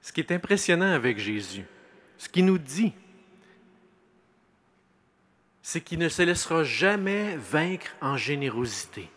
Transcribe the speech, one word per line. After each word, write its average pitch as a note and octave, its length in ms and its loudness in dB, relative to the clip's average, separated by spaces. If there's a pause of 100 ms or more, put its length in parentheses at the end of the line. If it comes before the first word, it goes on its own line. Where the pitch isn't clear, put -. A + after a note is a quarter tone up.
Ce - 100 -16
qui - 80 -4
est E3 120 -2
impressionnant F3+ 600 2
avec B2 260 2
Jésus, G2+ 460 -6 (540)
ce - 100 -16
qu'il F#3 160 4
nous F#3 140 6
dit, D#3 340 -2 (2750)
c'est - 180 -6
qu'il E3 180 -8
ne E3 120 2
se E3+ 100 -2
laissera E3+ 440 2
jamais G3 720 0
vaincre D#3+ 640 -2
en C3+ 160 0
générosité. A#2+ 1000 -4